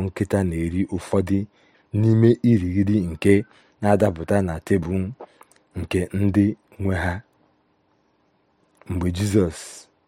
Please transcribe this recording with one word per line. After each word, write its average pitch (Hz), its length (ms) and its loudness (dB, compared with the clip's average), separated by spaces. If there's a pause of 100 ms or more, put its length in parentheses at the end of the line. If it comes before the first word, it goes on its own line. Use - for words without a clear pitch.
nkịta 98 400 -2
na-eri 85 440 -2
ụfọdụ 98 520 -2 (560)
n'ime 113 360 4 (100)
irighiri 101 640 2
nke 87 320 2 (480)
na-adapụta 101 600 2
na 90 180 -4
tebụl 92 440 -2 (720)
nke 90 240 -4 (120)
ndị 101 340 2 (300)
nwe 98 200 -2
ha." 87 180 -4 (1700)
Mgbe 90 280 -4
Jizọs, 98 480 0 (480)